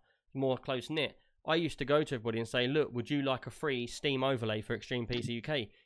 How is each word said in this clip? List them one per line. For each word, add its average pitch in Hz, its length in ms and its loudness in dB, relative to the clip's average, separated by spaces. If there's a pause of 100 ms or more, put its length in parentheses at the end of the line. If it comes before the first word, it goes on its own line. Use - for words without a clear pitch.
(340)
more 131 240 2
close-knit, 135 640 -2 (260)
I 156 100 2
used 165 240 0
to 143 60 -2
go 147 180 6
to 143 120 -4
everybody 113 240 -2
and 113 80 -2
say, 123 200 2
"Look, 143 260 2
would 120 160 -2
you 147 120 2
like 135 260 0
a 123 40 -10
free 127 360 -2
Steam 135 360 0
overlay 113 380 2
for - 140 -2
Extreme 120 320 -2
P 120 140 -2
C 110 120 -4
U 117 80 -4
K?" 135 280 -2 (160)